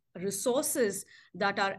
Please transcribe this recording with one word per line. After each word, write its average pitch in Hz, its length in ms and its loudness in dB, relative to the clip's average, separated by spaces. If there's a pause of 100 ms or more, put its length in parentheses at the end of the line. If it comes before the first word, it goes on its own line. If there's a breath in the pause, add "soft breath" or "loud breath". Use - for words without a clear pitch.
(200)
resources 240 840 0 (280 loud breath)
that 202 240 0
are 196 220 0